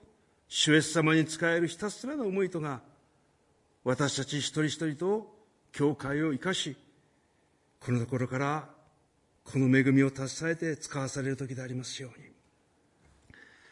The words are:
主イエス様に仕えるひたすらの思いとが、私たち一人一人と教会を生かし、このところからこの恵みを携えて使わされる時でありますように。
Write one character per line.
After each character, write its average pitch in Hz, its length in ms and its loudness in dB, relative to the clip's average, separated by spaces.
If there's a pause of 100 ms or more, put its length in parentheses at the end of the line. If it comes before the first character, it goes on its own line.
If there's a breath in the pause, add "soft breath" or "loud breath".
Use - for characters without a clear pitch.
(480)
主 - 240 2
イ 151 40 10
エ 156 40 8
ス 147 140 0
様 156 200 4
に 160 140 4
仕 - 160 -8
え 165 160 2
る 170 80 2
ひ 165 80 -10
た 208 140 -4
す - 160 -10
ら 294 100 -6
の 262 100 -2
思 196 180 0
い 185 40 0
と 180 120 -6
が、 139 200 -6 (1040)
私 131 320 0
た 135 80 -2
ち 147 140 -4
一 135 140 -2
人 156 160 0
一 151 80 -6 (100)
人 151 100 -4
と 202 400 -2 (340)
教 143 240 2
会 139 280 -4
を 160 100 0
生 127 100 -4
か 185 120 -2
し、 151 200 -6 (1040)
こ - 140 -6
の 123 80 2
と 117 60 -2
こ 131 100 -2
ろ 123 100 -2
か 127 120 -4
ら 143 320 -2 (720)
こ - 140 -4
の 131 80 6
恵 131 260 8
み 135 100 8
を 135 60 4
携 135 440 -4
え 165 40 -6
て 160 220 -4
使 - 200 -8
わ 135 120 -4
さ 143 100 -6
れ 131 80 -2
る 135 80 -2
時 135 180 -8
で 123 60 -8
あ 127 60 -10
り 123 80 -8
ま 127 100 -6
す - 160 -10
よ 131 160 -12
う - 20 -20
に。 147 60 -20 (1500 soft breath)